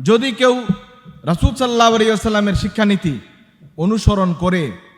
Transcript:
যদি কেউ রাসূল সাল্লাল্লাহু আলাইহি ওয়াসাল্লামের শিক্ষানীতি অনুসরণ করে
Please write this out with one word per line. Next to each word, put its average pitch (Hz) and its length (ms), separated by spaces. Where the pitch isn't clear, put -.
যদি 233 280
কেউ 247 340
রাসূল 214 320
সাল্লাল্লাহু 233 400
আলাইহি 220 160
ওয়াসাল্লামের 208 420
শিক্ষানীতি 196 640
অনুসরণ 196 560
করে 175 380